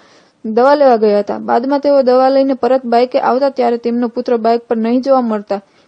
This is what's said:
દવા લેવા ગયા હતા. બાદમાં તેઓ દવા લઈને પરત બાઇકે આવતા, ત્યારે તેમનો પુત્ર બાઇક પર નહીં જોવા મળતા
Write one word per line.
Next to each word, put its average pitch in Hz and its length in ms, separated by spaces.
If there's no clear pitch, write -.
દવા 233 300
લેવા 277 220
ગયા 208 240
હતા. 208 200
બાદમાં 240 420
તેઓ 285 200
દવા 254 280
લઈને 269 260
પરત 262 300
બાઇકે 247 340
આવતા, 262 300
ત્યારે 240 280
તેમનો 240 300
પુત્ર 240 300
બાઇક 233 260
પર 226 140
નહીં 233 240
જોવા 262 200
મળતા 208 380